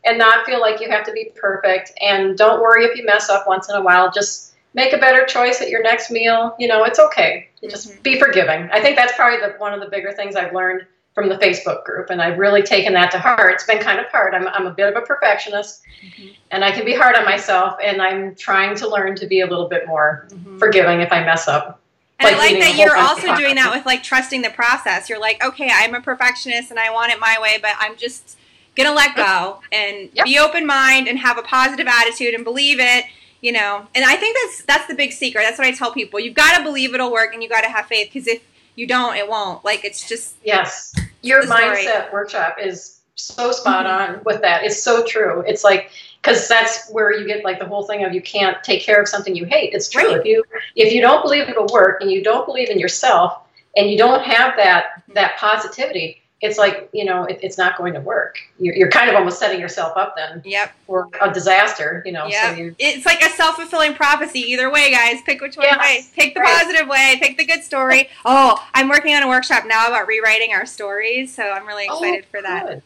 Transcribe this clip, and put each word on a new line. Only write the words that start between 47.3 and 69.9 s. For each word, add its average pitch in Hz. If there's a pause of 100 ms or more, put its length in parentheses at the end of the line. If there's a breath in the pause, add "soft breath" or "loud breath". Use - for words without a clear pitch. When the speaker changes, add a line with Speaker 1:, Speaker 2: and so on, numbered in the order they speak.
Speaker 1:
like, 185
the 190
whole 202
thing 202
of 185
you 180
can't 196
take 190
care 208
of 208
something 196
you 175
hate. 294
It's -
true. 294
Speaker 2:
Right. -
Speaker 1:
If -
you, 427 (320 loud breath)
if 220
you 240
don't 277
believe 285
it'll 226
work 190
and 196
you 190
don't 233
believe 254
in 196
yourself 180 (400 soft breath)
and 202
you 208
don't 247
have 247
that, 180 (180)
Speaker 2:
Mm-hmm. 208
Speaker 1:
that 196
positivity, 214 (220)
it's 208
like, 196
you 208
know, 180
it, 185
it's 185
not 180
going 175
to 143
work. - (220)
You're, 180
you're -
kind -
of 196
almost 180
setting 190
yourself 170
up 185
then 160
Speaker 2:
Yep. 202 (140)
Speaker 1:
for 185 (140)
a 202
disaster, 180
you 185
know. 160
So 202
Speaker 2:
Yep. 214
Speaker 1:
you 170
Speaker 2:
It's 285
like 339
a 320
self-fulfilling 320
prophecy 302 (120)
either 254
way, 285
guys. 240
Pick 277
which 277
one 285
Speaker 1:
Yes. 277
Speaker 2:
way. 262 (160)
Pick 294
the 370
Speaker 1:
Right. 370
Speaker 2:
positive 330
way. 269
Pick 277
the 320
good 330
story. 262 (160 loud breath)
Oh, 262 (120)
I'm 269
working 294
on 285
a 269
workshop 254
now 220
about 233